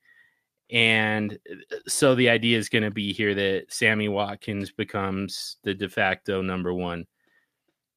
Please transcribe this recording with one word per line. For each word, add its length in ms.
And, 680
uh, 280
so 280
the 140
idea 300
is 100
gonna 220
be 220
here 220
that 380
Sammy 360
Watkins 640
becomes 920
the 120
de 140
facto 540
number 320
one, 320